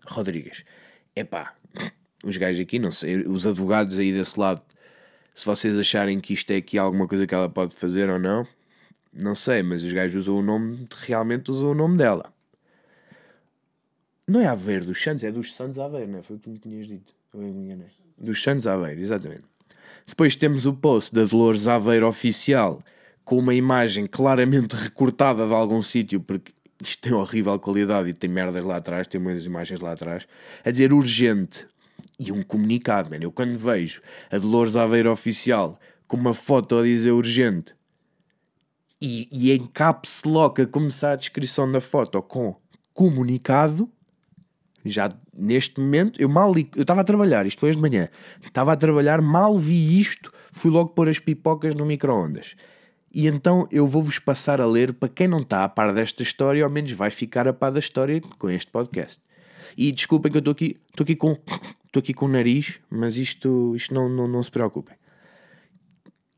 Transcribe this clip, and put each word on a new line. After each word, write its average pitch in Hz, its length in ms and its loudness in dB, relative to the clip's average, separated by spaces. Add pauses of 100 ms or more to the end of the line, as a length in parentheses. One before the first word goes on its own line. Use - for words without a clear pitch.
Rodrigues. 92 580 -10 (520)
Epá, - 380 -10 (680)
os 98 140 -6
gajos 90 240 -2
aqui, 92 180 -4
não 98 140 -2
sei, 90 340 -4
os 95 200 -2
advogados 95 520 0
aí 98 140 0
desse 95 260 -4
lado, 95 220 0 (760)
se - 120 -16
vocês 104 320 -2
acharem 101 420 0
que 101 140 -6
isto - 160 -6
é 98 60 0
aqui 98 200 -4
alguma 95 320 0
coisa 98 180 0
que 92 80 -4
ela 92 140 0
pode 90 260 -4
fazer 92 360 -2
ou 92 80 -2
não, 101 280 -2 (640)
não 101 240 -6
sei, 117 280 0
mas 87 200 -4
os 87 120 -6
gajos 92 340 -2
usam 101 120 0
o - 20 0
nome, 113 440 -4 (200)
realmente 117 440 -2
usam 139 200 -2
o 143 40 0
nome 160 220 2
dela. 110 340 2 (2000)
Não 214 120 4
é 226 60 4
Aveiro 98 380 -2
dos 90 180 -6
Santos, 147 220 -4
é 107 80 -6
dos 117 220 -10
Santos 131 240 -12
Aveiro, 135 340 -10
não 95 60 -12
é? 87 40 -16
Foi 107 140 -16
o - 20 -16
que 117 120 -20
me 110 80 -16
tinhas 107 280 -16
dito. 101 280 -20 (200)
Eu 104 60 -14
me 101 80 -10
enganei. 95 380 -12 (320)
Dos 110 240 -6
Santos 139 240 -2
Aveiro, 87 340 -4
exatamente. 95 440 -8 (600)
Depois 151 300 2
temos 143 300 0
o 139 80 0
post 131 400 0
da 113 100 4
Dolores 110 420 4
Aveiro 113 400 4
oficial, 113 760 0 (420)
com 127 140 0
uma 127 160 2
imagem 123 520 0
claramente 131 720 2
recortada 127 680 0
de 110 80 0
algum 110 280 2
sítio, 101 380 -2
porque 95 320 -8 (260)
isto - 220 -12
tem 123 140 -2
horrível 101 440 0
qualidade 101 520 0
e - 20 -4
tem 87 160 -6
merdas 90 380 -4
lá 92 100 -4
atrás, 87 300 -6
tem - 120 -8
umas 90 280 -6
imagens 87 340 -10
lá 85 120 -8
atrás, 85 360 -10 (340)
a 123 80 -2
dizer 131 220 4
urgente. 117 760 2 (520)
E 101 120 -10
um 101 120 -4
comunicado, 107 680 -2
mano. 78 160 -10
Eu 85 80 -8
quando 123 240 -4
vejo 110 460 -2 (280)
a 101 60 -2
Dolores 107 400 2
Aveiro 113 340 4
oficial 110 720 -2 (260)
com 120 120 -4
uma 123 160 2
foto 123 420 2
a 117 60 4
dizer 120 300 4
urgente 117 600 0 (1300)
e, 120 320 -8
e 131 200 2
em 127 160 0
caps - 580 -2
lock 156 340 4
a 131 60 2
começar 147 460 0
a 139 40 -2
descrição 131 560 -4
da 131 80 0
foto 127 400 0
com 113 360 -6 (360)
comunicado, 147 1000 2 (920)
já 101 300 -2 (180)
neste 120 480 -2
momento, 147 400 2
eu 139 80 4
mal 185 240 6
li, 160 220 2
eu 143 80 0
estava 180 200 4
a - 20 -8
trabalhar, 185 420 4
isto - 140 -6
foi 147 80 2
hoje 156 80 2
de 151 60 -2
manhã, 117 260 2 (340)
estava 135 300 0
a 156 40 2
trabalhar, 151 460 4
mal 180 340 4
vi 165 440 4
isto, - 320 -4 (180)
fui - 220 2
logo 165 180 4
pôr 165 180 2
as 156 120 0
pipocas 156 520 -2
no 147 140 -4
micro-ondas. 123 680 -2 (580)
E 151 140 2
então 165 420 2
eu 147 160 4
vou-vos 147 320 0
passar 143 420 0
a 123 60 2
ler, 117 260 4
para 127 160 -4
quem 185 200 0
não 170 100 2
está 104 240 0
a 98 60 2
par 104 260 0
desta 113 300 -2
história, 139 400 0
ao 143 40 2
menos 147 220 -4
vai 104 220 -2
ficar 123 340 -2
a 131 60 4
par 135 180 -2
da 135 80 -2
história 147 420 -2
com - 300 -8
este 90 220 -6
podcast. 113 480 -6 (560)
E 147 160 2
desculpem 151 400 0
que 151 60 2
eu - 20 2
estou 143 100 2
aqui, 147 300 -2 (100)
estou - 140 -2
aqui 160 100 0
com, 151 240 0 (480)
estou - 140 -2
aqui 135 120 -2
com 139 140 -4
o - 20 2
nariz, 131 520 0 (100)
mas 113 260 -4
isto, 123 600 -2
isto 120 180 -8
não, 131 140 0
não, 127 180 -2
não 123 160 -2
se 120 80 -12
preocupem. - 460 -4 (1400)